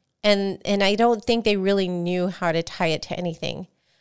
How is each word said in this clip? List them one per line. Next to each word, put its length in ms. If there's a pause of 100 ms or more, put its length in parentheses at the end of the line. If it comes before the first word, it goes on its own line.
(240)
And, 420
and 180
I 100
don't 320
think 200
they 120
really 300
knew 400
how 240
to 100
tie 260
it 160
to 140
anything. 480 (360)